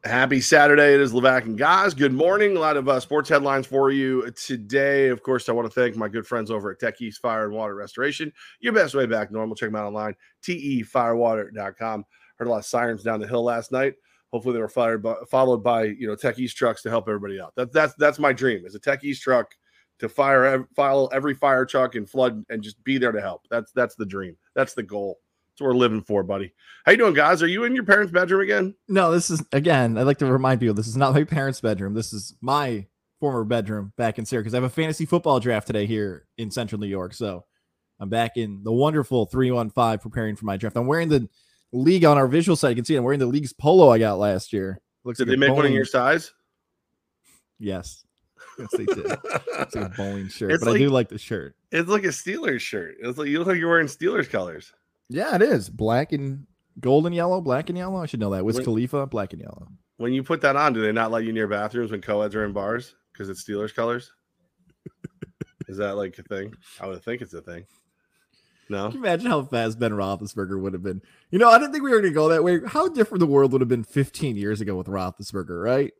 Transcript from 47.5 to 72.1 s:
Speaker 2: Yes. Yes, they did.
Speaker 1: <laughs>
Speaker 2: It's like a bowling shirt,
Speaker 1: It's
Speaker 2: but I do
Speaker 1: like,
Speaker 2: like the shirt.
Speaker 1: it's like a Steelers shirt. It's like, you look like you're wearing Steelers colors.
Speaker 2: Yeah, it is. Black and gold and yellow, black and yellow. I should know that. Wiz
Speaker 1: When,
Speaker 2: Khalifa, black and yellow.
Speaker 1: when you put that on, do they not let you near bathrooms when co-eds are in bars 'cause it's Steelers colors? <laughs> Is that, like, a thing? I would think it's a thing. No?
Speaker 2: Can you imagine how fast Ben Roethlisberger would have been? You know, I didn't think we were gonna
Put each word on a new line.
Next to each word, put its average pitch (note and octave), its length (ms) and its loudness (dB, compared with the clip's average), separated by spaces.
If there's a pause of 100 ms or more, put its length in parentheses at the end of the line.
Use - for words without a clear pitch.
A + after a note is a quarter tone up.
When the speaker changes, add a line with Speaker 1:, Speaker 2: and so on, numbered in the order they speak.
Speaker 2:
Yes. F#2+ 460 -10 (520)
Yes, - 200 -14
they - 80 -4
did. G4+ 200 -4
Speaker 1:
<laughs> - 120 -6 (420)
Speaker 2:
It's - 160 -8
like G#2 120 -4
a - 20 -10
bowling G2 400 -8
shirt, G2+ 240 -2
Speaker 1:
It's E3 100 0
Speaker 2:
but A#2 100 2
I - 40 2
do C#3 80 4
Speaker 1:
like, C#3 80 2
Speaker 2:
like B2 160 0
the G#2+ 80 -14
shirt. D#2 380 -10 (140)
Speaker 1:
it's E3+ 200 -2
like G#3 160 0
a - 20 0
Steelers F3+ 540 -4
shirt. E2+ 400 -10
It's B2 160 -8
like, D3+ 100 -6
you D3 120 0
look F3 100 -2
like F#3 80 0
you're E3 120 -2
wearing E3 180 4
Steelers E3 420 -4
colors. F2 420 -8 (400)
Speaker 2:
Yeah, G#3+ 240 -4
it F3+ 60 2
is. E3+ 300 2
Black A#2 400 -2
and C#3 340 -6 (340)
gold D#3 280 4
and F3 80 -4
yellow, F3+ 260 -2
black C#3+ 280 -2
and F3+ 80 -6
yellow. F#3 240 -8
I D#3+ 40 -8
should C#3 140 -8
know G#2 100 -2
that. F#2+ 160 -4
Wiz A2+ 100 0
Speaker 1:
When, B2+ 80 -4
Speaker 2:
Khalifa, B2+ 440 -4
black A2 260 -8
and E2 80 -16
yellow. - 260 -20 (300)
Speaker 1:
when A#2+ 160 -4
you C3+ 80 -2
put D#3+ 200 -4
that C#3 140 2
on, D3 180 2
do A2 80 -2
they G#2+ 100 2
not A2+ 200 0
let A2+ 120 -2
you A2+ 100 -4
near A2 140 -2
bathrooms G#2+ 440 -4
when G2+ 100 -8
co-eds G#2 340 -4
are G#2+ 100 -2
in G2+ 80 -8
bars G#2+ 420 -6 (180)
'cause G2 140 -14
it's F#2+ 160 -14
Steelers G#2 300 -8
colors? A#2+ 400 -6 (720)
<laughs> - 840 -18
Is F#2+ 100 -14
that, G2+ 200 -4
like, G2 200 -8
a G2+ 60 -20
thing? G2+ 300 -10 (260)
I F#2+ 80 -10
would F#2 160 -12
think A#2+ 180 -8
it's F#2+ 120 -14
a E2 80 -14
thing. E2+ 240 -16 (1040)
No? G3+ 200 -4
Speaker 2:
Can C4+ 100 -10
you - 0 -
imagine G#3 320 -2
how D3+ 120 0
fast A2+ 360 -4
Ben A#2 120 0
Roethlisberger G2 720 -4
would F#2+ 120 -4
have F2+ 100 -10
been? F#2+ 180 -6 (300)
You F3+ 80 2
know, A#3 100 8
I A3+ 80 10
didn't C#4 140 4
think C#4+ 120 -4
we C4+ 80 0
were A3 100 6
gonna F3+ 120 0